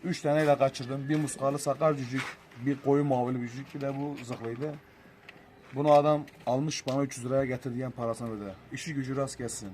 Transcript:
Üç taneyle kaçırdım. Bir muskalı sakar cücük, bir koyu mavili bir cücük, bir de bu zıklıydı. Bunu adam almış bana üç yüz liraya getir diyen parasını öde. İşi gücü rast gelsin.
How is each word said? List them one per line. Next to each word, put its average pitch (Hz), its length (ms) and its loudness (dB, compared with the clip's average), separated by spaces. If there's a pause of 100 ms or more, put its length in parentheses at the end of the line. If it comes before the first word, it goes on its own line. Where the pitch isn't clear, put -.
Üç 175 180 -4
taneyle 147 360 4
kaçırdım. 135 520 0
Bir 151 60 4
muskalı 139 440 0
sakar 147 340 2
cücük, 131 280 -4 (440)
bir 139 160 0
koyu 143 220 4
mavili 127 380 0
bir 120 80 -6
cücük, 131 260 -12
bir 143 60 -6
de 139 180 -4
bu 143 160 -4 (100)
zıklıydı. 120 460 -6 (1040)
Bunu 147 160 4
adam 147 300 8 (240)
almış 131 420 0
bana 135 160 2
üç 131 140 -4
yüz 120 80 -8
liraya 135 200 2
getir 127 280 -4
diyen 127 180 -4
parasını 117 400 -4
öde. 101 220 -8 (200)
İşi 151 200 -8
gücü 135 220 -4
rast 135 220 -2
gelsin. 113 360 -8